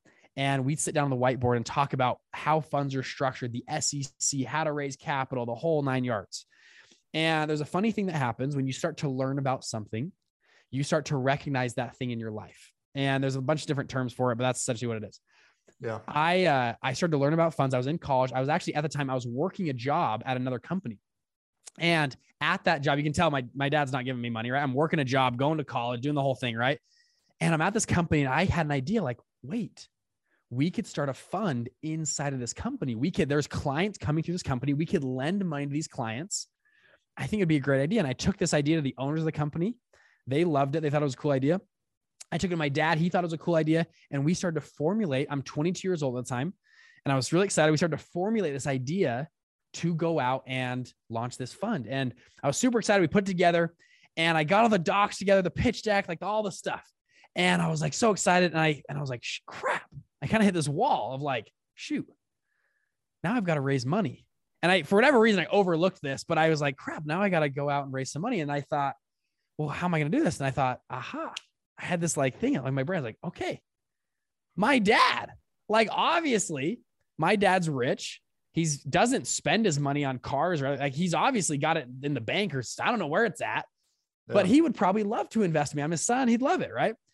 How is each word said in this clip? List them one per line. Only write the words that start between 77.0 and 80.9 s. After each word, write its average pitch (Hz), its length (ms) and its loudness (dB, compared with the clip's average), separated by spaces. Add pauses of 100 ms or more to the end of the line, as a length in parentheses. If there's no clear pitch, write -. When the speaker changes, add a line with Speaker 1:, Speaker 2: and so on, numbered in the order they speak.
Speaker 1:
my 180 180 4
dad's 190 320 4
rich. 135 540 -2 (300)
He's, 160 300 -2
doesn't 180 460 2
spend 196 360 0
his - 140 2
money 143 260 0
on 131 140 -2
cars, 156 420 -2
or, 139 160 -2
like, 139 180 -2